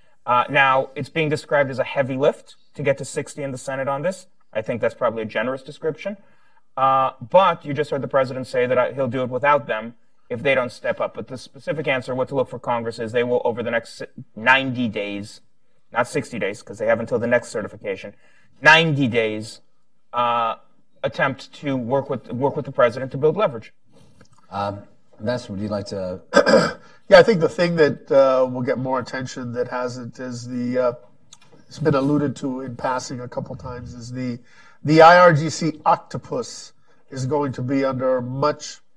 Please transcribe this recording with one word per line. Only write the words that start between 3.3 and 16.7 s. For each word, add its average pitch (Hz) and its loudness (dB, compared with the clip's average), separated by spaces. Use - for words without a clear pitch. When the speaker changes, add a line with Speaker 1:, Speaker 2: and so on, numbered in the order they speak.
Speaker 1:
in 139 -8
the 127 -10
Senate 135 -6
on 139 -4
this. 185 -6
I 107 -4
think 120 -6
that's 117 -2
probably 113 -2
a 110 -6
generous 117 -4
description. 160 -8
Uh, 135 2
but 180 4
you 147 -8
just 143 -4
heard 139 -2
the - -8
president 131 0
say 123 0
that, 123 2
uh, 123 2
he'll 131 -2
do 127 -4
it 123 -4
without 131 2
them 113 -6
if 117 -6
they 135 2
don't 123 0
step - -6
up. 107 -4
But 110 -12
the 131 -12
specific 151 -8
answer, 131 -2
what 127 -2
to 143 -8
look 131 0
for 120 -12
Congress, 117 -4
is 113 -6
they 120 2
will, 123 0
over 120 -2
the 117 -4
next 117 -4
si-, - -12
ninety 127 2
days, 101 -8
not - 0
sixty 123 -6
days, 101 -6
'cause 104 -16